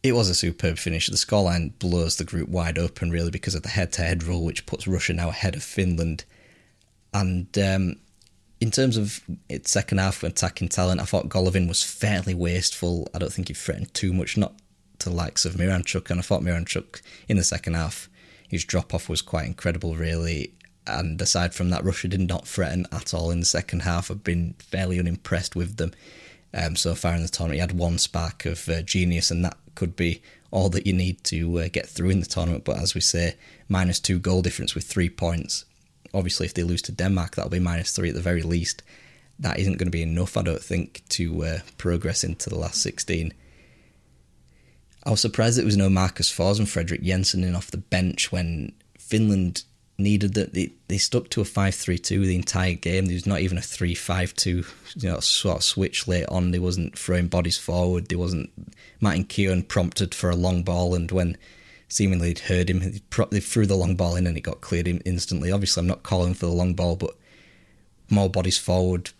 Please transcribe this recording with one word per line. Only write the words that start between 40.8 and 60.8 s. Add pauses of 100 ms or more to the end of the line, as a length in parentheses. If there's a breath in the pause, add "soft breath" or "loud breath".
to,
uh, (180)
progress
into
the
last
sixteen. (1700 soft breath)
I
was
surprised
there
was
no
Marcus
Fors
and
Fredrik
Jensen
in
off
the
bench
when (260)
Finland (340)
needed
that.
They, (160)
they
stuck
to
a
five
three
two
the
entire
game.
There
was
not
even
a
three
five
two, (320 loud breath)
you
know,
sort
of
switch
late
on.
They
wasn't
throwing
bodies
forward.
They
wasn't, (480 loud breath)
Martin
Keown
prompted
for
a
long
ball,